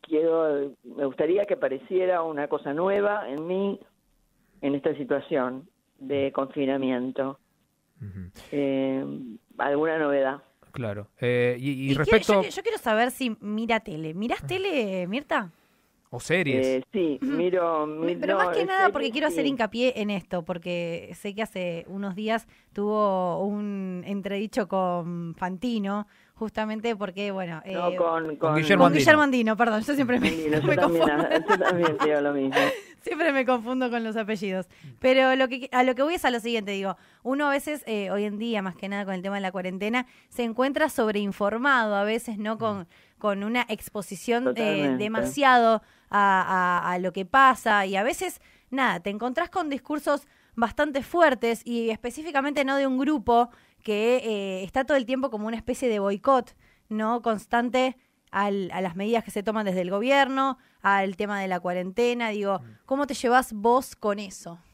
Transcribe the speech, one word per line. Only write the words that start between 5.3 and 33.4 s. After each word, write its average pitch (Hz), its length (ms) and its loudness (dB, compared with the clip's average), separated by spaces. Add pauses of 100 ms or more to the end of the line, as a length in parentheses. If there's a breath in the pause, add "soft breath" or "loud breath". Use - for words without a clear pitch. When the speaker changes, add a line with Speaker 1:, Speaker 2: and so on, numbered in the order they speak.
Speaker 1:
de 139 320 -2
confinamiento. 135 1080 -2 (600)
Speaker 2:
Ujú. 95 300 -14 (200)
Speaker 1:
Em, 135 880 -2 (200)
alguna 151 400 0
novedad. 143 440 0 (300)
Speaker 2:
Claro. 104 360 -8 (140)
Eh, 123 380 2
y, 135 120 -4
y 135 140 -4
Speaker 3:
¿Y 139 80 4
qué? 139 60 0
Speaker 2:
respecto 392 340 4
Speaker 3:
Yo 196 80 6
que-, - 100 -2
yo - 120 -8
quiero 440 140 -2
saber 233 340 2
si 240 300 -4
mira 220 400 -2
tele. 160 320 -8
¿Mirás 226 320 -4
tele, 240 600 -2
Mirta? 220 440 -4 (580)
Speaker 2:
¿O 120 100 -10
series? 143 460 0
Speaker 1:
Eh, 131 260 0
sí, 160 300 0
Speaker 3:
Ujú. 269 100 -2
Speaker 1:
miro, 170 560 0
Speaker 3:
Mi-, 156 200 -4
Speaker 1:
mi-, 175 80 -2
Speaker 3:
pero - 220 0
Speaker 1:
no, - 80 4
Speaker 3:
más - 100 -2
que - 80 0
Speaker 1:
eh, - 20 0
Speaker 3:
nada 381 240 2
porque 302 160 -2
Speaker 1:
series 254 80 -2
Speaker 3:
quiero 302 140 0
hacer 330 160 -2
Speaker 1:
sí. 285 60 0
Speaker 3:
hincapié 247 520 0
en 208 80 -2
esto, 185 340 -4
porque 170 720 -6
sé 202 200 -10
que 220 80 -4
hace 175 440 -6
unos 196 280 -8
días 220 320 -4 (260 soft breath)
tuvo 196 720 0
un 202 600 -6
entredicho 202 640 -4
con 175 680 -2
Fantino, 202 720 -4 (400 soft breath)
justamente 220 500 -4
porque, 202 340 -6
bueno, 175 340 -6
Speaker 1:
No, 180 240 -2
Speaker 3:
eh, 180 60 -4
Speaker 1:
con, 165 300 0
Speaker 2:
Con 160 100 -6
Speaker 1:
con 156 200 2
Speaker 2:
Guillermo 160 280 6
Speaker 3:
con 175 40 8
Speaker 2:
Andino. 165 120 4
Speaker 3:
Guillermo 302 240 8
Andino, 240 340 2
perdón, 220 240 2
yo 285 140 -2
siempre 247 240 2
me, 247 80 2
Speaker 1:
Andino, 156 320 0
yo 147 80 0
Speaker 3:
<laughs> - 0 -
me 196 80 4
Speaker 1:
también, 170 320 4
Speaker 3:
confundo. 151 320 2 (100)
Speaker 1:
yo - 100 6
también 170 440 2
digo 151 180 2
lo 143 120 2
mismo. 135 220 0
Speaker 3:
<laughs> - 480 0
Siempre 320 300 0
me 269 120 2